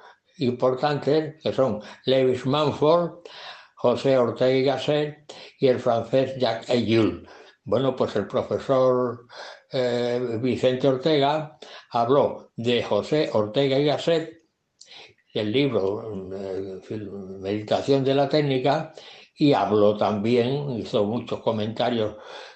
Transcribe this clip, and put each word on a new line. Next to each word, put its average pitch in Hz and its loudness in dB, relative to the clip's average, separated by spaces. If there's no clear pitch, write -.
importantes, 139 0
que 107 -2
son 127 0
Lewis 131 2
Mumford, 151 0
José 123 2
Ortega 127 2
y 131 2
Gasset 147 -2
y 135 2
el 123 4
francés 123 0
Jacques 113 -4
Ellul. 110 2
Bueno, 127 0
pues 120 -2
el 101 -2
profesor, 123 0
eh, 120 -2
Vicente 127 2
Ortega 147 0
habló 127 2
de 117 0
José 110 0
Ortega 131 0
y 147 2
Gasset, 160 0
el 107 -2
libro, 107 -2
eh, 95 -8
Meditación 107 0
de 135 2
la 139 2
técnica, 143 0
y 147 4
habló 104 4
también, 117 0
hizo 107 -2
muchos 117 -4
comentarios, 113 -2